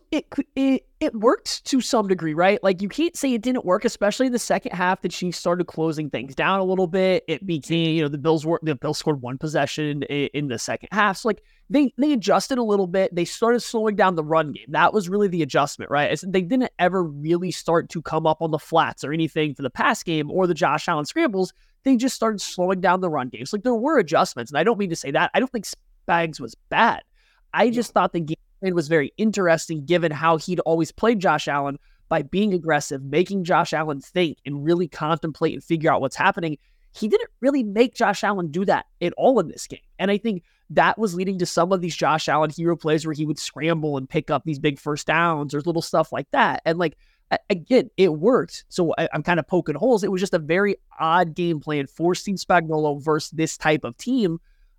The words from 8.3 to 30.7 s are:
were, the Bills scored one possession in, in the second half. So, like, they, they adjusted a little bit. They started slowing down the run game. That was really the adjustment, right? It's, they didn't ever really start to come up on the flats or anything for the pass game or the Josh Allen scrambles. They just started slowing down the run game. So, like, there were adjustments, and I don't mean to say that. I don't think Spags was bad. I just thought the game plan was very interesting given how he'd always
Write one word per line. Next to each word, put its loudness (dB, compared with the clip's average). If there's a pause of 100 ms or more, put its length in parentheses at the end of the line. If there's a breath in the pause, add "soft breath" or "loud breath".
were, 0
the 0
Bills -6
scored -2
one -8
possession -2
in, -2
in -2
the -4
second -8
half. 0
So, -2
like, -4 (260)
they, 2
they 2
adjusted 2
a 0
little 0
bit. 0
They 0
started 0
slowing -2
down 4
the -2
run 0
game. -12
That 4
was 0
really 2
the 0
adjustment, 0
right? 2
It's, -4
they 0
didn't 0
ever 2
really -2
start 0
to -8
come -2
up 0
on -2
the -2
flats 0
or -4
anything -2
for -12
the -4
pass 0
game -2
or 0
the 0
Josh 0
Allen -2
scrambles. -2 (320)
They 4
just 0
started -2
slowing -2
down 4
the -2
run -2
game. -10
So, -6
like, -6
there 2
were 2
adjustments, 0
and -2
I 2
don't 4
mean -2
to -2
say -8
that. 2
I 4
don't 0
think -6 (420)
Spags 0
was -12 (120)
bad. 2 (520)
I 4
just -2
thought 2
the -2
game -4 (260)
plan -2
was 0
very 2
interesting 0
given 2
how 2
he'd -4
always 0